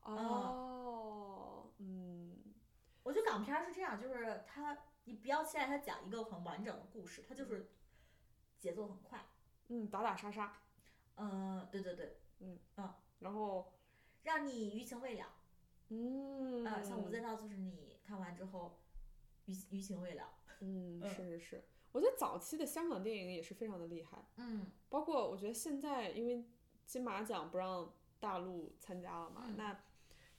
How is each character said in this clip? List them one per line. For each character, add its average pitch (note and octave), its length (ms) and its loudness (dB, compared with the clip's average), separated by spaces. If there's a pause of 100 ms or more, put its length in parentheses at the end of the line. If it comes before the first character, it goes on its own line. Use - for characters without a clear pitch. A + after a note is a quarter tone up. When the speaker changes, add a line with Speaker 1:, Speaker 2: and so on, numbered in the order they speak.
Speaker 1:
哦， A3+ 1800 -2
嗯。 F3+ 580 -6 (680)
Speaker 2:
我 C4 100 2
觉 G#4+ 80 6
得 A4+ 40 6
港 G#3+ 160 4
片 C#4 140 2
儿 E4+ 100 4
是 F#4 60 -4
这 F4+ 80 -4
样， B3+ 220 0
就 B3+ 80 -2
是 A3+ 380 -2
它， C#4+ 280 -2 (280)
你 B3 100 -10
不 G#3+ 140 -10
要 D4 160 6
期 D#4 140 -2
待 C4+ 100 6
它 C#4+ 100 4
讲 F#3 300 -4
一 - 20 -4
个 A3+ 140 0
很 F3+ 200 -4
完 F3 200 -2
整 A3 120 -2
的 - 160 -10
故 G3 140 -8
事， - 220 -10
它 B3 80 -10
就 C#4 100 -4
是 G3 260 -2 (840)
节 F3 160 0
奏 G#3 140 0
很 G3 160 -8
快。 - 200 -10 (440)
Speaker 1:
嗯， A#3 200 2
打 G#3 140 2
打 G#3+ 140 6
杀 G3+ 160 -4
杀。 G3+ 280 -2 (580)
Speaker 2:
嗯， F#3+ 540 0
对， G3 100 0
对， F3+ 140 0
对。 E3+ 220 -6 (220)
Speaker 1:
嗯。 F#3 200 -8 (180)
Speaker 2:
嗯。 F#3 160 -4 (260)
Speaker 1:
然 F#3+ 140 -4
后。 G3+ 380 0 (520)
Speaker 2:
让 D#4 220 6
你 A3 300 2
余 A#3+ 80 0
情 A#3+ 160 -6
未 A#3+ 200 -2
了。 - 160 -8 (540)
Speaker 1:
嗯。 B3+ 760 0
Speaker 2:
啊， A3 160 2
像 G3+ 200 -2
《无 F3+ 60 0
间 A3+ 140 0
道》 A3+ 180 0
就 G#3+ 80 -6
是 G3+ 100 -6
你 F#3 460 -4
看 G#3 160 -6
完 F3 160 -4
之 F3+ 100 -8
后 F3+ 340 -6 (640)
余， F#3+ 100 0 (140)
余 G3 100 0
情 F#3+ 220 -2
未 F3 140 -2
了。 - 180 -6 (280)
Speaker 1:
嗯， F#3 420 0
Speaker 2:
嗯。 F#3+ 40 2
Speaker 1:
是， F#3+ 160 -2
是， E3+ 160 -2
是。 - 240 -8 (280)
我 B3+ 100 6
觉 A4 80 12
得 B4+ 80 8
早 - 220 4
期 - 180 -2
的 D#4 80 4
香 E4 240 2
港 G3 140 4
电 A3 120 2
影 F#3 160 0
也 F3 100 -2
是 F3 120 -6
非 A3 140 -2
常 G3 120 -2
的 E3+ 60 -4
厉 E3+ 180 -4
害。 - 220 -12 (120)
Speaker 2:
嗯。 A3 280 -2 (240)
Speaker 1:
包 C#4+ 120 6
括 D4 280 6
我 F#3+ 80 0
觉 G3 100 -2
得 A3+ 60 2
现 C#4 260 2
在， C#4 300 2
因 A3+ 160 2
为 A#3+ 180 4 (440)
金 B3+ 160 0
马 G#3 180 2
奖 F#3 300 0
不 F3+ 80 4
让 F#3 340 2 (260)
大 G3 200 2
陆 F3 400 -2
参 F3+ 200 -4
加 F3 200 -4
了 E3 100 -4
嘛， - 160 -6
Speaker 2:
嗯。 A3 100 -2
Speaker 1:
那 G#3 240 -2 (600)